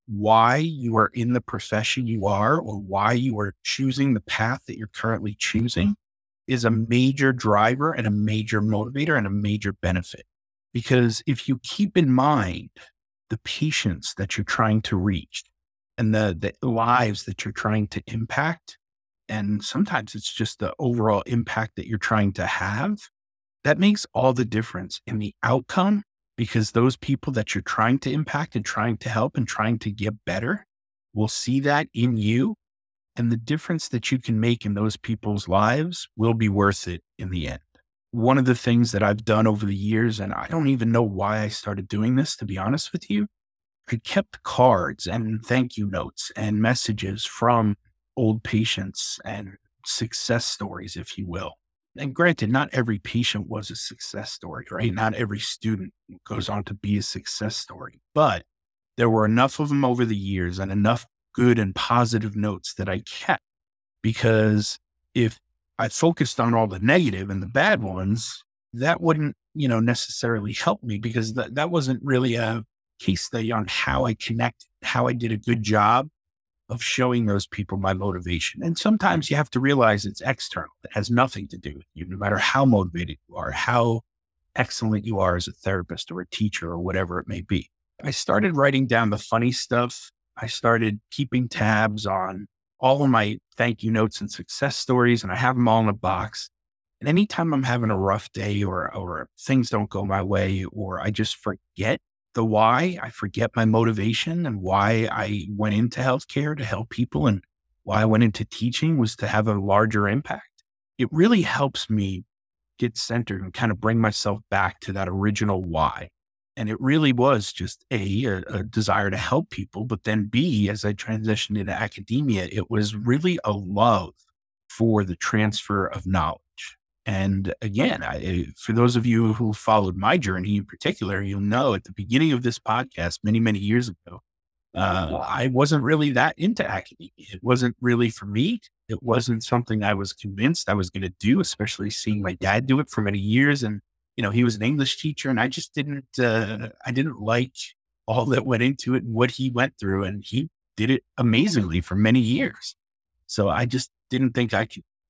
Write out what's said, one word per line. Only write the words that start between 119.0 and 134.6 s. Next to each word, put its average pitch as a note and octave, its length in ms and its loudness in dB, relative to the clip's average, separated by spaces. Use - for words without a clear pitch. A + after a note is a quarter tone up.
to F#2+ 60 -2
help C3+ 340 -2
people, G#2 340 -8
but A#2 200 -6
then G#2+ 220 0
B, A2+ 420 2
as G#2 160 -4
I G#2+ 80 0
transitioned G#2+ 640 -2
into G2 140 -4
academia, G#2+ 800 -2
it - 180 -6
was G#2+ 240 0
really C#3 480 2
a G#2+ 80 0
love G2+ 640 2
for A2 340 2
the F2+ 140 -4
transfer G#2 680 0
of F2+ 220 -8
knowledge. - 720 -4
And G2 560 -2
again, A2 420 -2
I, F2+ 400 -4
for - 160 -6
those A#2+ 220 4
of A#2 120 2
you A2+ 260 4
who A2 220 -2
followed G2+ 420 2
my A2 220 2
journey G2+ 400 -2
in G2+ 80 -4
particular, - 560 -4
you'll G2+ 180 -4
know A#2+ 320 2
at F#2+ 120 -2
the G2 80 -18
beginning B2 380 2
of B2 120 0
this A#2+ 160 -2
podcast, - 640 -4
many, A2 160 2
many A2 180 2
years A2+ 300 0
ago, F2 320 -16